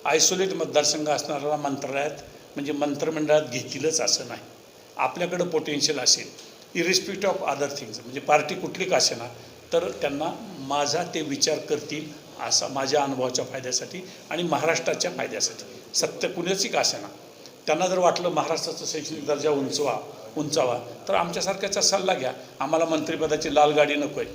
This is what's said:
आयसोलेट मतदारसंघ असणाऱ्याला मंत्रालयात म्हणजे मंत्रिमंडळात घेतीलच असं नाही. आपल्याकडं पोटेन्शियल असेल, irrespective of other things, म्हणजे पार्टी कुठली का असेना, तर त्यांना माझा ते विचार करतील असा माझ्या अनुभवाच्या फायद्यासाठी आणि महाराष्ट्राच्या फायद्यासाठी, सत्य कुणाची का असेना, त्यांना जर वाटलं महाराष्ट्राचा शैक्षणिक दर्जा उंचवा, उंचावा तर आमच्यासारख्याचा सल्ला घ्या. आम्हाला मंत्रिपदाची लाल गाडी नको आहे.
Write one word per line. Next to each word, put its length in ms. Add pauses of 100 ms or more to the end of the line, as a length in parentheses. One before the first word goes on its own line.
आयसोलेट 480
मतदारसंघ 560
असणाऱ्याला 480
मंत्रालयात 540 (440)
म्हणजे 180
मंत्रिमंडळात 680 (100)
घेतीलच 480
असं 280
नाही. 120 (560)
आपल्याकडं 520
पोटेन्शियल 500
असेल, 280 (480)
irrespective 540
of 140
other 240
things, 360
म्हणजे 180
पार्टी 340
कुठली 300
का 120
असेना, 320 (440)
तर 180
त्यांना 680
माझा 440
ते 180
विचार 380
करतील 460 (360)
असा 280
माझ्या 340
अनुभवाच्या 420
फायद्यासाठी 560 (300)
आणि 120
महाराष्ट्राच्या 760
फायद्यासाठी, 760
सत्य 340
कुणाची 400
का 120
असेना, 280 (580)
त्यांना 200
जर 120
वाटलं 300
महाराष्ट्राचा 580
शैक्षणिक 400
दर्जा 240
उंचवा, 500 (360)
उंचावा 420 (300)
तर 60
आमच्यासारख्याचा 680
सल्ला 340
घ्या. 180 (280)
आम्हाला 240
मंत्रिपदाची 680
लाल 180
गाडी 220
नको 260
आहे. 140